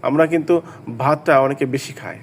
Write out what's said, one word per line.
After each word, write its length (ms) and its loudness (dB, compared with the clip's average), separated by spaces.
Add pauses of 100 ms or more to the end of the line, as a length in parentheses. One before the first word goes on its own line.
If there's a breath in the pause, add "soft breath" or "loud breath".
আমরা 260 2
কিন্তু 340 0 (360 loud breath)
ভাতটা 420 2
অনেকে 260 0
বেশি 280 -6
খাই। 300 -16